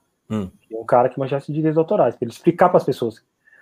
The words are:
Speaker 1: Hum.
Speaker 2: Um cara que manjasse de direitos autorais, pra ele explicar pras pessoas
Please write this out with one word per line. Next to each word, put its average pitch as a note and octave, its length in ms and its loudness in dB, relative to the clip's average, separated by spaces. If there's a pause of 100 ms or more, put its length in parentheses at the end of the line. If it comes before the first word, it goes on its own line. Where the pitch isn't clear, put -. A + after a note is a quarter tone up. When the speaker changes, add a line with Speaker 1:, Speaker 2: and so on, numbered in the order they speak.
(300)
Speaker 1:
Hum. G#2 200 -6 (220)
Speaker 2:
Um A2 140 -12
cara B2+ 240 4
que - 100 -12
manjasse C3+ 280 -6
de D3+ 60 -8
direitos D#3 240 -2
autorais, D#3+ 380 0
pra - 100 -8
ele A2+ 60 -6
explicar F3 380 2
pras E3+ 140 2
pessoas A#2+ 400 -6 (380)